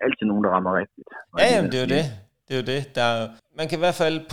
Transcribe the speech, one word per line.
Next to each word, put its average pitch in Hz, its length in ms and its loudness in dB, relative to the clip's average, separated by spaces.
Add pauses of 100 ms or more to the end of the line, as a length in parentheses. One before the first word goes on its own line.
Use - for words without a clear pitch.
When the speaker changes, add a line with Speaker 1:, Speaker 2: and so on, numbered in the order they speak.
Speaker 1:
altid 123 260 -2
nogen, 104 120 2
der 101 120 2
rammer 92 160 0 (100)
rigtigt, - 260 -12 (240)
må - 80 -20
Speaker 2:
Ja, 175 40 4
Speaker 1:
jeg 240 60 6
lige 240 80 4
Speaker 2:
jamen, 147 140 0
det 131 80 0
er 131 60 0
jo - 40 -2
Speaker 1:
sige. 143 80 2
Speaker 2:
det. 156 80 0 (420)
Det 135 80 -6
er 131 80 0
jo 113 100 -6
det. 143 80 -2 (160)
Der 120 80 2 (100)
er, 113 60 -2 (380)
man 160 80 -2
kan 165 120 -4
i 165 60 2
hvert 170 180 2
fald 160 120 2 (160)